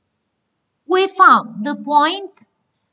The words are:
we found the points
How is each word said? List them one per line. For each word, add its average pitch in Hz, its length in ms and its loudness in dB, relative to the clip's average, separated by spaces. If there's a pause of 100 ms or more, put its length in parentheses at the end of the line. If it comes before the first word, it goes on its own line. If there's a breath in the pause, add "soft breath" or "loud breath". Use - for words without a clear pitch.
(880)
we 370 220 0
found 330 560 2
the 285 100 -6
points 302 720 -4 (460)